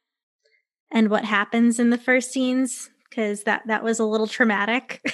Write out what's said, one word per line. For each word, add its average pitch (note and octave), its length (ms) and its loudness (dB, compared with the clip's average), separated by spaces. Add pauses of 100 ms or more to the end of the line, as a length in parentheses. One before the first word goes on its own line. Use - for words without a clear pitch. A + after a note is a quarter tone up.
(920)
and A3 180 4
what A3 160 0
happens A3+ 540 2
in A#3+ 100 2
the A#3+ 80 2
first B3+ 340 0
scenes, B3+ 580 -4 (220)
'cause G#3 320 -4
that, G#3 240 0
that A3 160 -2
was A3+ 160 -2
a A3 60 0
little A3 220 0
traumatic. A3 760 0 (120)